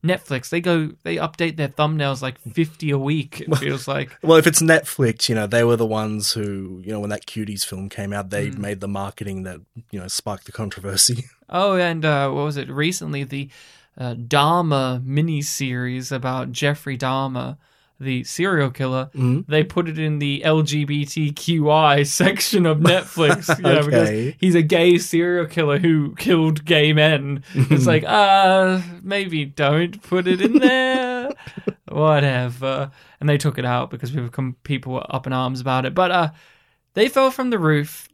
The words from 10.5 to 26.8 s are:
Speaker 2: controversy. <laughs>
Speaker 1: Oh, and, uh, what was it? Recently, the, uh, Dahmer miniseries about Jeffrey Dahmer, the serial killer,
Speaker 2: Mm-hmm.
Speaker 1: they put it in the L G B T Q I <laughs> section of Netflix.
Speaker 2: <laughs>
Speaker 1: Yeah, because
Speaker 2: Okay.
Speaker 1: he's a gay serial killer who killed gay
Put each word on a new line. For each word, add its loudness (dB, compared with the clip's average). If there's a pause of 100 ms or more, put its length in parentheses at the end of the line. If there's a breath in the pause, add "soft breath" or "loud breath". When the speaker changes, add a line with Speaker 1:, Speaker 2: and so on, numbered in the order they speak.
Speaker 2:
controversy. -2
<laughs> -20 (140)
Speaker 1:
Oh, 0
and, 0
uh, 2
what -4
was -4
it? -8
Recently, -4
the, -8 (500 soft breath)
uh, -6
Dahmer 2
miniseries -4
about -6
Jeffrey -4
Dahmer, -4 (460)
the -4
serial 0
killer, -4 (100)
Speaker 2:
Mm-hmm. 0
Speaker 1:
they 2
put -2
it -8
in -2
the -2
L 4
G 0
B -2
T -4
Q 0
I 6
<laughs> -2
section 2
of 2
Netflix. 2
Speaker 2:
<laughs> 0
Speaker 1:
Yeah, 4
because 2
Speaker 2:
Okay. -2
Speaker 1:
he's 4
a 6
gay 6
serial 0
killer 0
who 2
killed 2
gay 4